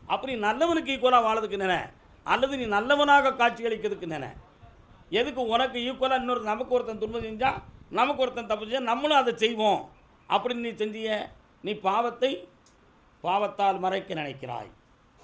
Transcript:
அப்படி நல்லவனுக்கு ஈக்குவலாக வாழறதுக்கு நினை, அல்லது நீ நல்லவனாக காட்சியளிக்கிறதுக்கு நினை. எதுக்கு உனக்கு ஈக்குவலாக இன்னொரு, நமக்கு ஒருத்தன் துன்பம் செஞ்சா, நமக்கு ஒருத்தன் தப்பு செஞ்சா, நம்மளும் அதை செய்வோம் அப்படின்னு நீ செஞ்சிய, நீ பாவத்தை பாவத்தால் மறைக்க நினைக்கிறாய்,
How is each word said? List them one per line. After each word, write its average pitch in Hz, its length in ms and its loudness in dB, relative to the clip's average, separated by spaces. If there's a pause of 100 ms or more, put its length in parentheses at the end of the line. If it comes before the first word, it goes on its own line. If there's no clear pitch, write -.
அப்படி 240 340 -4
நல்லவனுக்கு 269 560 2
ஈக்குவலாக 247 280 6
வாழறதுக்கு 220 320 0
நினை, 185 200 0 (460)
அல்லது 262 340 0
நீ 247 80 -4
நல்லவனாக 269 640 4
காட்சியளிக்கிறதுக்கு 226 760 0
நினை. 147 220 -6 (840)
எதுக்கு 254 320 0
உனக்கு 240 380 0
ஈக்குவலாக 262 360 0
இன்னொரு, 240 260 0
நமக்கு 233 320 -2
ஒருத்தன் 226 260 -2
துன்பம் 220 240 -6
செஞ்சா, 220 380 -2 (280)
நமக்கு 262 320 0
ஒருத்தன் 240 260 -4
தப்பு 214 180 -4
செஞ்சா, 240 140 -4
நம்மளும் 262 380 2
அதை 240 200 2
செய்வோம் 220 520 0 (400)
அப்படின்னு 208 240 0
நீ 233 160 -6
செஞ்சிய, 214 560 -4 (360)
நீ 196 120 -6
பாவத்தை 233 760 0 (760)
பாவத்தால் 196 560 0
மறைக்க 185 340 -2
நினைக்கிறாய், 131 580 -8 (520)